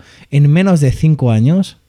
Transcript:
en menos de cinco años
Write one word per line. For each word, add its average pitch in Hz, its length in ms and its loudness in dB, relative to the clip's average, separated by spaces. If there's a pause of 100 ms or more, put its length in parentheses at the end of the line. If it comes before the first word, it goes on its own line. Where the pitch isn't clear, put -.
(320)
en 143 180 2
menos 175 300 0
de 139 120 0
cinco 131 380 -2
años 135 480 -2 (120)